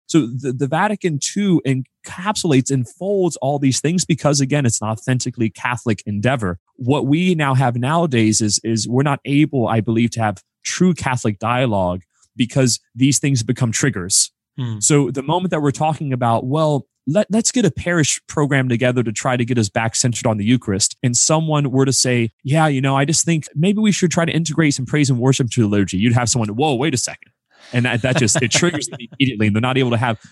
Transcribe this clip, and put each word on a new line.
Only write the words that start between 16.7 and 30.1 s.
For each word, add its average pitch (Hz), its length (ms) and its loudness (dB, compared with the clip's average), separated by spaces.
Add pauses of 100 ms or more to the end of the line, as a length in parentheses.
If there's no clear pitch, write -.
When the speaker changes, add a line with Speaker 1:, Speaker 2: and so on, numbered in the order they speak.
Speaker 1:
let, 175 240 2
let's 220 200 0
get 247 140 2
a 160 60 4
parish 175 580 0
program 135 400 0
together 123 340 2
to 117 100 -4
try 127 240 -2
to 123 80 -2
get 120 140 0
us 104 100 2
back 113 280 -2
centered 123 300 -2
on 110 100 0
the 101 80 -4
Eucharist, 110 580 0
and 123 140 0
someone 156 540 2
were 135 160 2
to 135 60 2
say, 123 380 0 (140)
"Yeah, 156 240 2
you 135 120 0
know, 139 160 2
I 139 80 2
just 151 200 0
think 165 300 0
maybe 196 260 0
we 214 100 2
should 170 200 2
try 170 160 0
to - 60 -2
integrate 156 420 0
some 123 120 -6
praise 147 240 2
and 123 80 0
worship 131 320 2
to 123 120 2
the 107 40 4
liturgy," 101 300 0
you'd 113 160 2
have 120 160 2
someone, 113 220 0
"Whoa, 135 240 0
wait 139 200 -2
a 117 40 -2
second." - 340 -10 (400)
And 123 120 0
that, 117 180 -2
that 127 140 0
just, 123 260 2
it - 80 -10
triggers 170 380 0
them - 100 -16 (100)
Speaker 2:
<laughs> - 100 -10
Speaker 1:
immediately. 113 280 -2
And 101 80 2
they're 110 60 0
not 127 180 -2
able 127 120 0
to 117 60 0
have, 117 240 -4 (120)